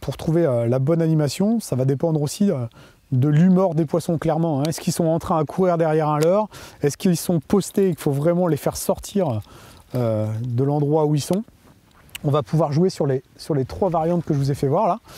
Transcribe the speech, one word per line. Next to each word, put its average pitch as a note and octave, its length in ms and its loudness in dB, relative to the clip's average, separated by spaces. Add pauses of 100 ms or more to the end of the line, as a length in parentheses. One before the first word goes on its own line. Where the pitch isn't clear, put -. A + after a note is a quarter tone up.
pour - 160 -8
trouver, E3 280 0
euh, A#2 220 0
la A#2+ 100 2
bonne D#3+ 240 0
animation, E3 580 0
ça - 160 -6
va B2+ 100 0
dépendre C#3+ 360 0
aussi, G3 300 0
euh, B2+ 160 -4 (440)
de C3 180 2
l'humeur F3+ 460 4
des E3 100 2
poissons, E3 320 -2
clairement, D#3+ 420 0
hein. C#3 60 0
Est-ce D#3+ 160 -6
qu'ils F3 120 -2
sont F3 120 0
en D#3+ 140 2
train E3 200 0
de D#3 60 0
courir F3+ 320 0
derrière D#3 320 2
un D3+ 100 0
leurre ? F#3+ 280 2 (340)
Est-ce C#3+ 160 0
qu'ils F3 200 2
sont E3+ 220 0
postés G3 460 0
et F#3+ 40 2
qu'il E3 120 -4
faut D3+ 100 0
vraiment E3+ 360 2
les D3+ 100 0
faire - 200 -4
sortir, D#3+ 640 -2 (540)
euh, A2 320 0 (140)
de B2 220 -2
l'endroit D3 420 2
où D3+ 100 2
ils C#3+ 60 0
sont ? F#3+ 220 -2 (800)
On D3 80 0
va D3 120 2
pouvoir D#3 280 0
jouer E3+ 180 2
sur F3 160 -2
les, C3+ 180 -2 (140)
sur - 160 -6
les C3+ 120 0
trois G3 240 -2
variantes E3 360 -2
que - 80 -2
je C#3+ 60 0
vous C#3 120 0
ai C#3+ 40 -2
fait C#3+ 120 -2
voir F3+ 200 0
là. F3+ 120 -2 (180)